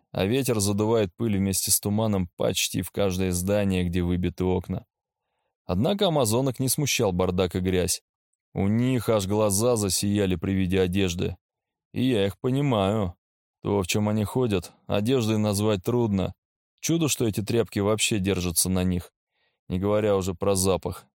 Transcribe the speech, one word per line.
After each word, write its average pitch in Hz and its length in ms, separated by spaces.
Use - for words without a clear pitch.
а 95 160
ветер 123 320
задувает 104 560
пыль 113 220
вместе 98 340
с - 80
туманом 104 580
почти - 460
в - 80
каждое 95 400
здание, 92 540
где 87 180
выбиты 87 420
окна. 92 400
Однако 190 440
амазонок 131 500
не 131 100
смущал 123 440
бардак 92 420
и 95 60
грязь. 90 420
У 98 120
них 120 420
аж 107 180
глаза 107 500
засияли 101 600
при 95 160
виде 95 280
одежды. 92 560
И 113 100
я 120 240
их 98 120
понимаю. 110 760
То, 101 200
в 92 40
чем 107 220
они 107 160
ходят, 104 480
одеждой 110 520
назвать 107 460
трудно. 104 500
Чудо, 160 280
что 127 180
эти 110 140
тряпки 107 400
вообще 107 380
держатся 90 500
на 92 160
них, 90 280
не 90 100
говоря 104 380
уже 95 180
про 98 200
запах. 92 520